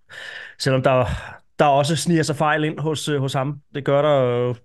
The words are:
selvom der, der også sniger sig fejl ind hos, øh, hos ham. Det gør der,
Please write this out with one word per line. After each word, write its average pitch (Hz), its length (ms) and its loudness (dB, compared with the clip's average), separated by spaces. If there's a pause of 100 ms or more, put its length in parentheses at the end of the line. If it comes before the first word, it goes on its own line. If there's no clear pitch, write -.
(600)
selvom 131 240 0
der, 127 220 4 (540)
der 156 60 4
også 143 300 4
sniger 165 280 2
sig 143 120 -2
fejl 151 280 2
ind 151 160 -4
hos, 147 280 -4
øh, 147 120 -2
hos 131 140 -4
ham. 143 260 -4 (160)
Det 139 100 -8
gør 143 160 2
der, 123 520 2 (120)